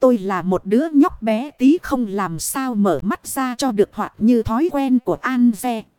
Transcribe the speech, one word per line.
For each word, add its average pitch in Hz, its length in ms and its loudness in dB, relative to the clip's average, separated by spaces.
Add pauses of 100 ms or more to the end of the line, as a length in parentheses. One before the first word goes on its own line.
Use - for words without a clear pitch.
tôi 254 180 4
là 185 240 -4
một 185 240 -2
đứa 247 260 2
nhóc 294 300 4
bé 226 280 -2
tí 277 320 2
không 254 240 -2
làm 185 320 -4
sao 262 360 -6
mở 196 280 2
mắt 208 240 -6
ra 254 320 -4
cho 262 140 -2
được, 202 200 0
hoặc - 260 -8
như 226 240 4
thói 240 300 -2
quen 269 260 0
của 175 240 -2
Anze. 240 600 0 (160)